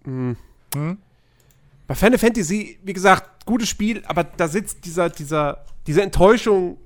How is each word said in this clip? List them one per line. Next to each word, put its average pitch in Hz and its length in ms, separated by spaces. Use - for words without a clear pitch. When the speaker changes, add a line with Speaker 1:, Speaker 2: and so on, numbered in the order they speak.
Speaker 1:
hm. 127 320
Speaker 2:
Hm? 160 240
Speaker 1:
Bei 135 80
Final 220 240
Fantasy, 208 680
wie 196 80
gesagt, 185 540
gutes 226 220
Spiel, 214 380
aber 165 180
da - 220
sitzt 196 380
dieser, 170 240
dieser, 147 560
diese 156 160
Enttäuschung 196 840